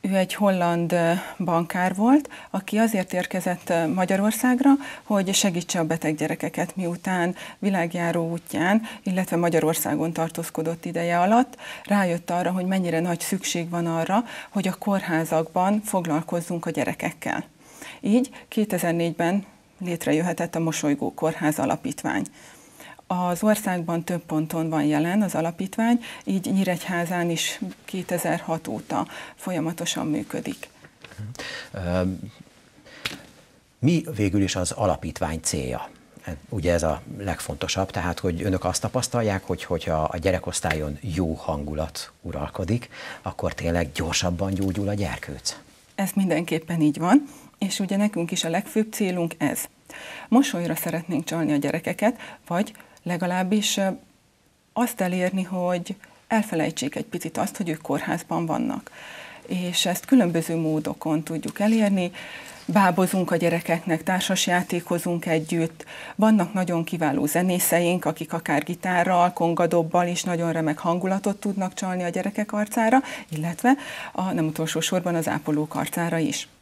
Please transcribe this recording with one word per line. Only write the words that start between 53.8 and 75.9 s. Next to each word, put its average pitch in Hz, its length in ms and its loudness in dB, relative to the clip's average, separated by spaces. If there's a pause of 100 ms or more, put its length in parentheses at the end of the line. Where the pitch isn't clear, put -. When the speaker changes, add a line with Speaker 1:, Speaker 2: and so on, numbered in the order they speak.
Speaker 1:
azt 233 280 0
elérni, 185 420 0
hogy 180 520 -2 (320)
elfelejtsék 220 680 0
egy 233 100 -6
picit 165 320 -6
azt, - 200 -2
hogy 175 120 -2
ők 156 120 -4
kórházban 170 640 -2
vannak. - 460 -4 (540)
És 180 400 -2
ezt 185 200 -2
különböző 170 500 4
módokon 156 680 0
tudjuk - 360 -6
elérni. 202 520 4 (540)
Bábozunk 185 680 4
a 180 40 2
gyerekeknek, 165 680 2
társasjátékozunk 180 1200 0
együtt, 160 600 0 (300)
vannak 208 380 6
nagyon 175 300 0
kiváló 156 420 0
zenészeink, 175 800 2
akik 160 280 -4
akár 160 300 0
gitárral, 180 720 2
kongadobbal 170 720 2
is 175 160 -2
nagyon 170 280 0
remek 160 260 0
hangulatot 190 600 0
tudnak 190 360 -2
csalni 185 300 -4
a 175 60 0
gyerekek 202 440 -2
arcára, 220 460 4 (300)
illetve 170 440 2 (380)
a, - 100 -4 (100)
nem 170 140 0
utolsó 160 340 -2
sorban 180 360 0
az 160 120 0
ápolók 151 480 -2
arcára 170 420 -2